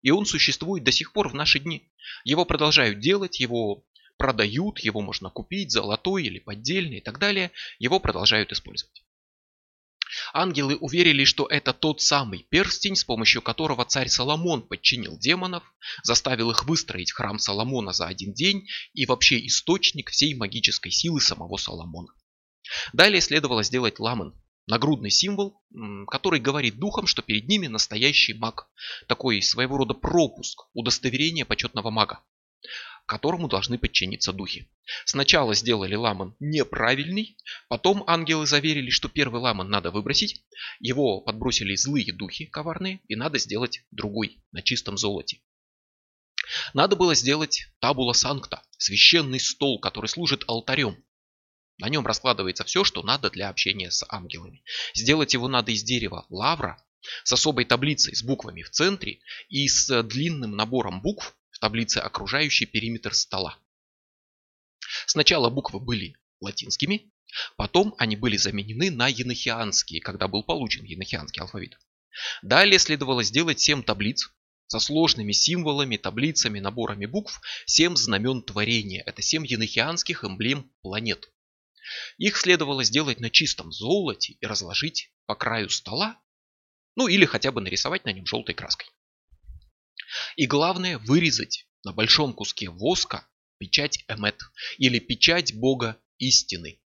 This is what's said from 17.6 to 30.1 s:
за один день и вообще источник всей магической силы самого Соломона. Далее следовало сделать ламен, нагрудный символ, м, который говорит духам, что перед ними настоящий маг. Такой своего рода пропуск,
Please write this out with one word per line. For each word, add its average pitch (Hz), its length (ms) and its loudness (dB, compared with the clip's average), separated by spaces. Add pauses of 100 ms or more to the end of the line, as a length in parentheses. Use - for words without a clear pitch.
за 87 160 -2
один 95 260 -8
день 190 320 0 (260)
и 131 140 -2
вообще 127 400 4
источник - 640 0
всей 147 240 2
магической 104 580 -2
силы 156 280 0
самого 87 360 0
Соломона. 85 560 -8 (800)
Далее 190 280 6
следовало 139 440 2
сделать 120 340 0
ламен, 110 360 -4 (320)
нагрудный 110 440 2
символ, 196 520 0 (120)
м, 101 320 -12
который 156 340 0
говорит 127 380 0
духам, 185 280 -2
что - 140 2
перед 107 280 -2
ними 196 180 2
настоящий 113 680 2
маг. 110 340 -6 (400)
Такой 117 340 2
своего 127 340 0
рода 131 180 0
пропуск, - 680 0 (100)